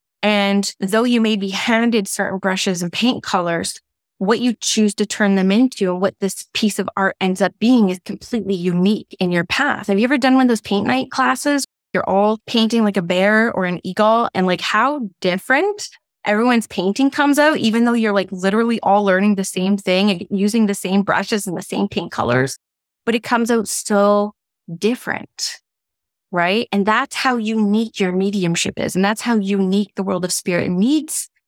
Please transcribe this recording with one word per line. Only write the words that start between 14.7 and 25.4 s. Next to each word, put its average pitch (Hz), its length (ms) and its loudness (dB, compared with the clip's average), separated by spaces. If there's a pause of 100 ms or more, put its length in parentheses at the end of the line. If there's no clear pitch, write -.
different 277 640 0 (380)
everyone's 226 420 2
painting 202 440 0
comes 285 280 2
out, 302 180 4
even 226 280 2
though 240 80 2
you're, 220 180 2
like, 190 200 0
literally 208 500 0
all 202 240 2
learning 196 300 4
the 190 100 -2
same 190 320 -2
thing 190 320 2
and 180 220 -4
using 208 340 2
the 202 80 0
same 190 300 0
brushes 196 440 -2
and 170 80 -4
the 180 60 -6
same - 260 -4
paint 185 240 -6
colors, 127 460 -2 (480)
but 226 100 0
it 226 80 -2
comes 233 260 -2
out 226 180 0
so 208 680 2 (440)
different, - 840 -6 (680)